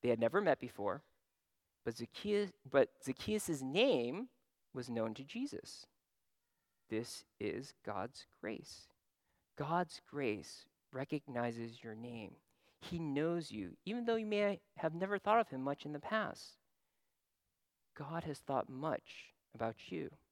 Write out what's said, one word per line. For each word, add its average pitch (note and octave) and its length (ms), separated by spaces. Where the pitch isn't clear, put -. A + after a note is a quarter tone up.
They B2 80
had A2+ 80
never A#2 240
met F3 180
before, G#2 420
but A2+ 120
Zacchaeus, G3+ 560
but - 320
Zacchaeus' D#3+ 600
name D#3+ 680
was B2+ 160
known A2+ 240
to C3+ 100
Jesus. - 640
This A2 360
is A2+ 320
God's G#2 440
grace. - 480
God's E3 440
grace - 680
recognizes A#2+ 880
your A2+ 120
name. A2 420
He - 200
knows D#3+ 520
you, G#2 360
even A#3 180
though A3+ 120
you A3 100
may G3+ 340
have D#3+ 180
never F#3+ 240
thought G#3+ 220
of A3 80
him C3 140
much C#3 240
in D3+ 80
the D3 40
past. - 600
God D#3 300
has D3 160
thought - 280
much - 640
about A2+ 360
you. D#3+ 200